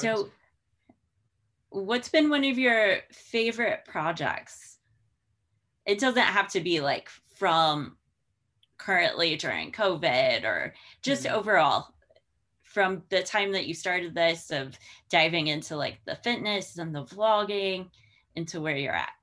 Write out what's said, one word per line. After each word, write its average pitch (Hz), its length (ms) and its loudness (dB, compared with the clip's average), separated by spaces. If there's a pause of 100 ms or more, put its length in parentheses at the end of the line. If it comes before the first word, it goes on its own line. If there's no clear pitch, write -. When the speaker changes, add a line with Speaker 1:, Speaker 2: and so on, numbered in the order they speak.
Speaker 1:
Wonderful. 208 220 -2 (1400)
Speaker 2:
what's 214 400 -4
been 311 200 6
one 285 140 2
of 269 140 0
your 226 400 4 (120)
favorite 226 760 -2
projects? - 960 -6 (1040)
It 202 120 0
doesn't 254 240 2
have 196 280 2
to 190 100 -2
be, 165 220 0
like, 139 260 -2 (300)
from 160 580 2 (840)
currently 170 600 0
during 95 340 -6
covid 139 720 2
or 90 300 -2 (280)
just 269 220 -2
Speaker 1:
Mm-hmm. - 140 0
Speaker 2:
overall 175 560 2 (720)
from 190 440 -2
the 185 160 0
time 196 300 -2
that 185 120 -2
you 160 80 -6
started 175 400 -4
this, 165 380 0
of 135 260 -6 (320)
diving 160 380 2
into, 151 300 -4
like, 139 280 -6
the - 120 -6
fitness 208 600 -4
and 165 160 -8
the 143 120 -8
vlogging 196 840 0 (460)
into 165 240 -8
where 151 160 -2
you're 139 180 -2
at 80 300 -4